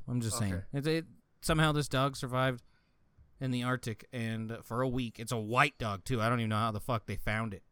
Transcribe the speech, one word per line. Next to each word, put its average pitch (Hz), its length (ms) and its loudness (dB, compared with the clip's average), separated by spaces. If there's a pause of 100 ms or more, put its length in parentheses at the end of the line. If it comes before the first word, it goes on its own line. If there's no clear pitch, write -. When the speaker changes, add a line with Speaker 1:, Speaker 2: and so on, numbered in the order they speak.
Speaker 1:
I'm 123 120 0
just 113 180 0
saying. 98 160 0
Speaker 2:
Okay. 92 180 -4
Speaker 1:
It, 139 140 -2
it, 160 180 2 (360)
somehow 156 320 4
this 147 160 0
dog 135 280 2
survived 127 460 0 (760)
in 131 100 -2
the 123 120 0
Arctic, 123 500 -2
and, 113 400 -4
uh, 113 100 -10
for 120 200 -2
a 131 60 2
week. 123 300 -4
It's 113 140 -8
a 120 60 -2
white 123 400 2
dog, 101 260 -4
too. 123 160 0
I 110 80 4
don't 120 120 4
even 110 100 0
know 110 60 2
how 113 160 2
the 104 80 -6
fuck 117 260 -2
they 101 100 -4
found 110 380 -2
it. 92 180 -12